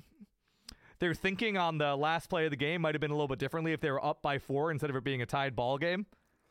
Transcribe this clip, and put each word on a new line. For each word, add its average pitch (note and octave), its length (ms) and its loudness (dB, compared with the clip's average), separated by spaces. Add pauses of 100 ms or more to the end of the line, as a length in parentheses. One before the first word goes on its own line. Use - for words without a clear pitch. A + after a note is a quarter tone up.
(1000)
they're E3+ 160 2
thinking G3 420 0
on E3 200 2
the D3 180 4
last D#3 340 0
play D#3+ 160 2
of D#3 60 2
the C#3+ 60 -2
game D#3+ 240 0
might D#3 120 2
have D3 80 0
been D3 100 0
a D3 40 0
little D3 120 2
bit C3 120 -2
differently D#3+ 340 -2
if D3 80 -2
they D#3 80 2
were C3+ 140 0
up D3 180 -2
by C#3+ 160 0
four C#3 320 -2
instead D3+ 200 -2
of C3 60 -2
it C3 80 -2
being C3 180 -2
a A#2 40 0
tied C#3 300 -2
ball C3 220 0
game? F3+ 280 -2 (460)